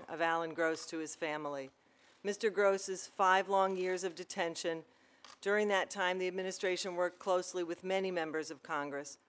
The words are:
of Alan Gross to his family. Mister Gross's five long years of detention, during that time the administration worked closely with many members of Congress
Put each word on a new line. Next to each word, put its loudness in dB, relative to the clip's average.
of -2
Alan 2
Gross 0
to -6
his -6
family. -4
Mister 0
Gross's 2
five 4
long 4
years -2
of -4
detention, -4
during 2
that 2
time 0
the 0
administration -2
worked 0
closely 0
with -6
many 0
members -2
of -12
Congress -4